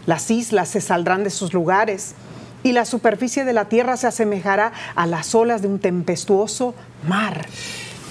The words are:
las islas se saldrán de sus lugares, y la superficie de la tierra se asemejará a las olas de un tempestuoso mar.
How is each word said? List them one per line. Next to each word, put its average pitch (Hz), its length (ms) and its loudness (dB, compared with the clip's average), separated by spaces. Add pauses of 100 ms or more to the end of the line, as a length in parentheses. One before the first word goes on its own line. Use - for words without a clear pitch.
las 160 240 0
islas 226 400 2
se 196 120 -2
saldrán 185 420 2
de 202 80 -2
sus 180 220 -4
lugares, 190 600 0 (480)
y 254 120 2
la 240 120 4
superficie 233 600 0
de 254 80 2
la 208 140 2
tierra 247 300 2
se 247 100 0
asemejará 208 640 2 (240)
a 170 120 2
las 165 260 -2
olas 233 300 4
de 202 60 0
un 196 100 0
tempestuoso 196 960 0 (320)
mar. 202 400 -2 (640)